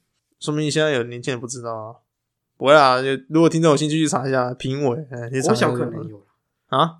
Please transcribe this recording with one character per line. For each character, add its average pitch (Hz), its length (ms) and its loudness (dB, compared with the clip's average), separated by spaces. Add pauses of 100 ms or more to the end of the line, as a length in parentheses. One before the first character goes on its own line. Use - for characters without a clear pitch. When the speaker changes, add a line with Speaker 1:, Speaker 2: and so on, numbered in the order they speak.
(400)
Speaker 1:
说 151 140 -6
明 151 160 -2
现 151 140 0
在 156 80 2
有 123 120 0
年 120 180 -10
轻 143 100 -4
人 120 80 -4
不 123 80 -10
知 123 140 -12
道 117 120 -8
啊。 110 220 -12 (640)
不 120 100 -6
会 147 80 8
啊， 131 260 6
就 135 60 -4 (220)
如 156 100 2
果 165 100 6
听 160 120 0
众 165 100 6
有 139 60 4
兴 151 120 -2
趣 156 80 -2
去 156 100 0
查 131 200 -4
一 135 40 -2
下 127 220 0
评 135 340 -4
委， 135 220 -2
哎， 120 220 -10
去 131 100 -2
查 147 120 0
一 - 20 2
下。 165 120 0
Speaker 2:
国 123 100 -2
小 120 80 -4
可 - 60 -
能 110 160 -12
有。 107 140 -18 (460)
Speaker 1:
啊？ 160 320 0